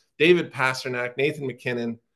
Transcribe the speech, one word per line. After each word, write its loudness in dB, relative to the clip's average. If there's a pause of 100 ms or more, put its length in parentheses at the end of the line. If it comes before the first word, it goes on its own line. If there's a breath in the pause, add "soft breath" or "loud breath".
(160)
David 4
Pastrnak, -2
Nathan -2
MacKinnon. -6 (180)